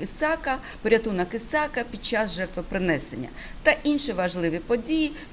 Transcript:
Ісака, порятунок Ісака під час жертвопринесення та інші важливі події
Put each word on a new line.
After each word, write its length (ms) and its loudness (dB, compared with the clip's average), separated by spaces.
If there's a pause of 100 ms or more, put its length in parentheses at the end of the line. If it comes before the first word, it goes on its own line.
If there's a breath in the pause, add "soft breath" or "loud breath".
Ісака, 560 0 (240 loud breath)
порятунок 520 2
Ісака 560 -2
під 140 -6
час 300 2
жертвопринесення 920 -2 (340 loud breath)
та 220 8
інші 280 4
важливі 460 0
події 540 0 (200 loud breath)